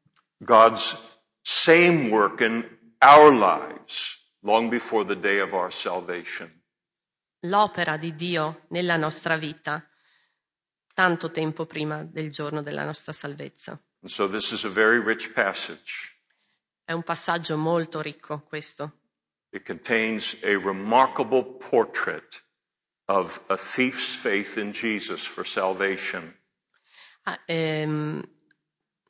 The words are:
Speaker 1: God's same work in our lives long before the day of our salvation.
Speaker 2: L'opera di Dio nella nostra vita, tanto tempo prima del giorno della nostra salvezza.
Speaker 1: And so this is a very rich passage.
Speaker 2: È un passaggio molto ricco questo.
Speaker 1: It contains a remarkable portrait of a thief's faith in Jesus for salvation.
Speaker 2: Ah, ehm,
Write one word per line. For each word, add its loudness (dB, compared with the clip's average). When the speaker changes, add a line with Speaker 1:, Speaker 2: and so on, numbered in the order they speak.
Speaker 1:
God's 6
same 4
work 2
in 0
our 12
lives 0
long 2
before -2
the -4
day -2
of -4
our -4
salvation. -8
Speaker 2:
L'opera 0
di -8
Dio -4
nella -2
nostra -2
vita, -8
tanto 0
tempo -4
prima -8
del -10
giorno -8
della -8
nostra -10
salvezza. -14
Speaker 1:
And -16
so -2
this -4
is -6
a -6
very 4
rich -4
passage. -6
Speaker 2:
È -10
un -6
passaggio -4
molto -2
ricco -12
questo. -14
Speaker 1:
It -16
contains -4
a 2
remarkable 0
portrait -2
of -2
a -2
thief's -4
faith -4
in -6
Jesus -6
for -10
salvation. -4
Speaker 2:
Ah, -10
ehm, -4